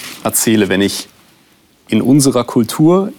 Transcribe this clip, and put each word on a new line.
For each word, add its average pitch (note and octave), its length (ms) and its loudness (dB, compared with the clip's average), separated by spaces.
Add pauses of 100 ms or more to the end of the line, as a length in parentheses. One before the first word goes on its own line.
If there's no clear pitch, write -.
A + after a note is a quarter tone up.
(240)
erzähle, G#2+ 460 0
wenn F#2+ 120 0
ich - 280 -4 (800)
in A2 120 0
unserer C3 420 2
Kultur D#3+ 760 0